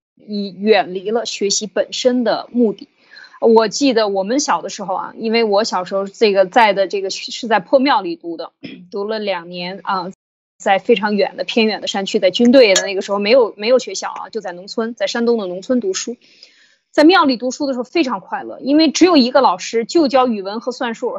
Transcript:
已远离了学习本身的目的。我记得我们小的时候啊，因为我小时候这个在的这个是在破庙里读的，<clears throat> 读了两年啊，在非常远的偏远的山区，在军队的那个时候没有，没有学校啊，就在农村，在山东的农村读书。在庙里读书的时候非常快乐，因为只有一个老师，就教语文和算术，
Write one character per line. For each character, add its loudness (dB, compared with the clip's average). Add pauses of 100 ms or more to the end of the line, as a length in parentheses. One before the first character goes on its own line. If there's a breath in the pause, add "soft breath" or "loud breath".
(260)
已 -8
远 2
离 -8
了 -4
学 -4
习 -4
本 -4
身 0
的 -2
目 2
的。 -18 (520 loud breath)
我 6
记 0
得 2
我 -2
们 -2
小 -2
的 -8
时 -12
候 -4
啊， -8
因 -4
为 2
我 2
小 -4
时 -8
候 -4
这 2
个 4
在 4
的 0
这 -6
个 -4
是 -10
在 2
破 2
庙 2
里 -6
读 -10
的， -14 (180)
<clears throat> -20
读 -6
了 -4
两 -6
年 -10
啊， -6 (460)
在 2
非 2
常 0
远 0
的 -4
偏 0
远 -4
的 -8
山 -6
区， -2
在 2
军 4
队 8
的 2
那 -6
个 -4
时 -8
候 -2
没 -2
有， 4
没 -8
有 4
学 -6
校 -8
啊， -12
就 -10
在 -8
农 -16
村， -6
在 -4
山 -2
东 2
的 -6
农 -8
村 0
读 -2
书。 -8 (760 soft breath)
在 4
庙 6
里 0
读 -6
书 -6
的 -2
时 -6
候 -6
非 -2
常 -6
快 -10
乐， -16
因 0
为 4
只 4
有 4
一 4
个 4
老 4
师， -4
就 2
教 2
语 -4
文 -8
和 -8
算 -6
术， -8